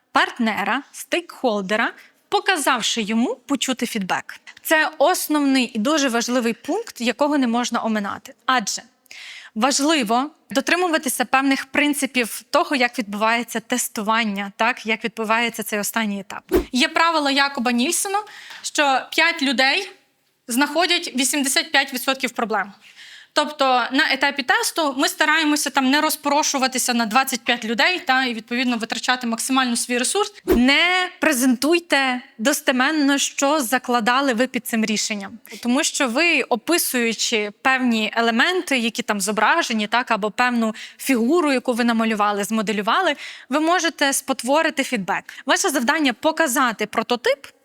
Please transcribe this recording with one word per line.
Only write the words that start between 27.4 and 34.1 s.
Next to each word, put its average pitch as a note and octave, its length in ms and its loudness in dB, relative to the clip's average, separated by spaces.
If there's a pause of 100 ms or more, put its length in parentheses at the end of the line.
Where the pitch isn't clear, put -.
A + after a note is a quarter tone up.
п'ять A#3+ 200 0
людей, C#4 360 2
та, C4 240 2
і, A#3+ 100 -4
відповідно, A#3+ 420 -2
витрачати A#3+ 500 -2
максимально A#3+ 500 0
свій B3 220 -2
ресурс. F#4+ 360 -2 (100)
Не E4+ 640 4 (120)
презентуйте C4+ 1000 2 (180)
достеменно, C#4 800 2
що C#4+ 420 0
закладали B3 720 0